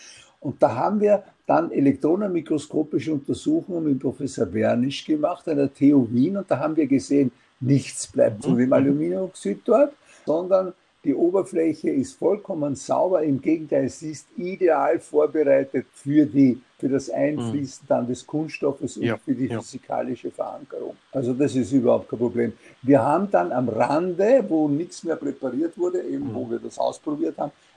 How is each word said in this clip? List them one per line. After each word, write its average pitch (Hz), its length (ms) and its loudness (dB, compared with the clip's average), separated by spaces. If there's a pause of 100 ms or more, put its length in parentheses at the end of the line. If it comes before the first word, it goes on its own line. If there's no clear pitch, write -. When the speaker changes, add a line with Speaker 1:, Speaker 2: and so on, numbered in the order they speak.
(400)
Speaker 1:
Und - 240 -6
da 135 120 4
haben 180 260 0
wir 208 220 4 (220)
dann 151 260 2
elektronenmikroskopische 156 1400 0
Untersuchungen 156 720 -2
mit 139 160 0
Professor 123 480 -4
Bernisch 117 580 0
gemacht, 151 420 -2
an 156 100 -2
der 139 140 0
T 143 220 4
U 131 160 4
Wien, 135 280 2
und 196 120 -6
da 139 80 0
haben 156 180 -4
wir 156 120 2
gesehen, 135 440 2 (280)
nichts 127 480 -2
bleibt 117 360 2
von 131 100 2
Speaker 2:
Mhm. 120 60 4
Speaker 1:
dem 127 100 4
Speaker 2:
Mhm. 135 40 4
Speaker 1:
Aluminiumoxid 175 920 0
dort, 277 280 4 (320)
sondern 180 480 0 (300)
die 147 100 2
Oberfläche 170 800 0
ist 135 260 -2
vollkommen 156 580 -2
sauber. 156 480 0
Im 139 180 -2
Gegenteil, 151 480 -2
sie 156 220 -12
ist - 160 -16 (100)
ideal 165 640 0
vorbereitet 139 920 0
für 147 320 2
die, 127 360 4 (180)
für 143 100 -2
das 135 200 -2
Einfließen 139 760 -4
Speaker 2:
Mhm. - 40 -20
Speaker 1:
dann 123 200 0
des 127 180 -6
Kunststoffes 147 720 -4
und - 60 -6
Speaker 2:
Ja, 113 140 0
Speaker 1:
für - 180 -2
die 123 120 -2
Speaker 2:
ja. 113 120 -4
Speaker 1:
physikalische - 720 -8
Verankerung. - 640 -10 (160)
Also 131 220 -2
das 127 220 0
ist 117 160 -2
überhaupt 120 380 2
kein 107 100 -6
Problem. 117 340 -2 (300)
Wir 127 200 6
haben 170 260 0
dann 175 220 2
am 123 180 -2
Rande, 170 760 2
wo 160 200 0
nichts 147 360 -4
mehr 165 140 -4
präpariert 143 600 -6
wurde, 180 260 -2
eben 139 260 -6
Speaker 2:
Mhm. 110 60 -8
Speaker 1:
wo 123 140 -6
wir 117 100 -4
das 113 200 -14
ausprobiert 147 600 -4
haben, 147 120 -6 (260)